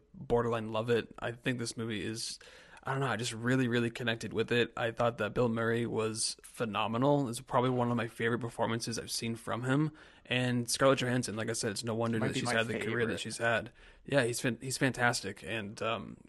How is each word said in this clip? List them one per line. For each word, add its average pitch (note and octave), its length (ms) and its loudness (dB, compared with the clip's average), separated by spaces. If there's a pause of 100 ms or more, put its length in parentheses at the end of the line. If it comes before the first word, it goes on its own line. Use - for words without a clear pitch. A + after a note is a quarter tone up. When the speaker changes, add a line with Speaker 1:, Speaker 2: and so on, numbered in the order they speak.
(140)
Speaker 1:
borderline A#2 580 0
love A2+ 180 -2
it. A#2 180 4 (120)
I A2 120 -4
think B2 280 -4
this A#2 180 -4
movie A2 280 -4
is, A2 340 -6 (440)
I - 80 -4
don't C3+ 100 0
know, C#3 60 0
I A2+ 100 0
just A#2+ 160 -4
really, B2 340 2
really A#2+ 220 2
connected A2+ 440 -4
with A2 180 0
it. A#2 260 4
I A#2 140 0
thought A#2+ 280 0
that G2+ 140 0
Bill B2 160 2
Murray A#2 360 0
was A2 580 -2
phenomenal. A#2 840 0
It's A#2+ 120 -6
probably B2+ 300 2
one A#2+ 200 2
of A#2+ 60 2
my A#2 100 0
favorite A#2 320 0
performances A#2 600 -2
I've - 120 -8
seen A2+ 240 -2
from A2+ 280 -4
him. D3 280 2 (360)
And B2 400 0
Scarlett C3+ 340 4
Johansson, B2 340 0
like A2 160 -2
I - 20 -2
said, A2+ 160 -2
it's G2+ 140 -4
no A#2 100 -2
wonder A#2 240 0
Speaker 2:
Might B2+ 120 2
Speaker 1:
that - 40 -2
Speaker 2:
be C3+ 60 0
Speaker 1:
she's B2 100 -2
Speaker 2:
my A#2+ 60 0
Speaker 1:
had A2+ 120 4
the A2+ 120 -4
career A2+ 220 0
that - 0 -
Speaker 2:
favorite. A2+ 180 0
Speaker 1:
she's A2 180 -8
had. A#2 320 0 (380)
Yeah, C#3 160 4
he's A#2+ 160 -2
fan-, B2 200 0
he's C3 180 -6
fantastic. A#2+ 720 0
And, G#2+ 360 -6
um, F2+ 340 -4 (120)